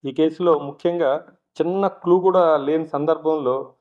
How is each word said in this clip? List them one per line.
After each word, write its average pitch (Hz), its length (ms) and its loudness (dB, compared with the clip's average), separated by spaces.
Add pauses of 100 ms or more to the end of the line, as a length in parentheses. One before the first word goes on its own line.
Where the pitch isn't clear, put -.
ఈ 135 60 -8
కేసులో 160 480 0
ముఖ్యంగా 147 640 -4 (360)
చిన్న 190 260 0
క్లూ 185 320 0
కూడా 180 380 4
లేని 156 300 -2
సందర్భంలో 151 920 -4